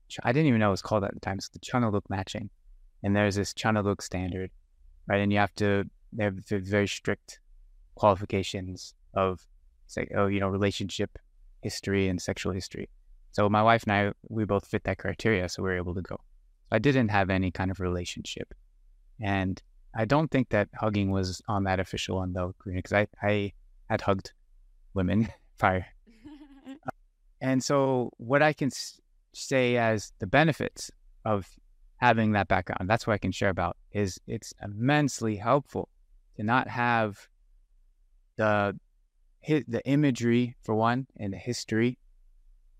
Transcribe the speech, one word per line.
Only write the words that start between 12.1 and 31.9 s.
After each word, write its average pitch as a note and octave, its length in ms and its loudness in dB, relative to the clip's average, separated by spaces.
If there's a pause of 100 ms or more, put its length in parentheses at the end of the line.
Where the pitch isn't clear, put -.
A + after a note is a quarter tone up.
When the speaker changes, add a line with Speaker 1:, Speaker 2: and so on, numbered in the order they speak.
Speaker 1:
sexual F#2+ 320 -4
history. - 360 -8 (420)
So G#2 180 2
my G#2+ 140 4
wife A2+ 220 6
and G#2+ 80 0
I, G2+ 200 4 (160)
we A2 160 -2
both G2 220 0
fit - 180 -4
that F#2 140 -2
criteria, F#2 500 0
so - 140 -8
we F#2+ 60 -2
were F#2 80 0
able F2+ 180 -4
to F#2 80 -6
go. F#2+ 160 -10 (540)
I A2 80 2
didn't C3 280 4
have G2 220 2
any F#2 220 0
kind F#2+ 180 -4
of F#2+ 80 -6
relationship. - 720 -6 (680)
And G2 420 -2 (360)
I A2+ 60 2
don't C#3+ 260 2
think C3 200 0
that G#2 240 2
hugging G#2 360 0
was F#2+ 380 -2
on G2+ 160 -2
that F#2+ 160 0
official F#2+ 380 -4
one, F#2 140 -4
though, F2+ 300 -4
Karina, F2+ 200 -6
'cause - 100 -6
I, G#2 160 2 (120)
I G#2 320 0 (380)
had A2 100 0
hugged G2 320 -2 (600)
women G2 340 2 (160)
<laughs> - 140 -20
prior. F#2 320 2
Speaker 2:
<laughs> - 1500 -20
Speaker 1:
And C3 220 0
so C3+ 540 0
what C3 260 2
I D3+ 100 4
can C#3+ 160 -2
s-, - 320 -10 (320)
say B2+ 440 0
as A2+ 420 0
the G#2 80 -6
benefits - 640 0 (340)
of G#2 240 -2 (500)